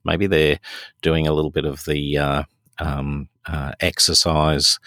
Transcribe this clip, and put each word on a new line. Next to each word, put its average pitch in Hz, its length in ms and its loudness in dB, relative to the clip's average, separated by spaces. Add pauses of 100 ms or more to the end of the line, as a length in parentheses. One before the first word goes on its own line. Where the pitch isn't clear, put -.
Maybe 85 240 0
they're 78 320 4 (420)
doing 80 240 2
a 76 60 2
little 76 200 0
bit 73 120 -2
of 69 220 -6
the, 73 320 -2
uh, 71 260 0 (360)
um, 71 500 -4 (160)
uh, 71 340 -6
exercise 78 1080 2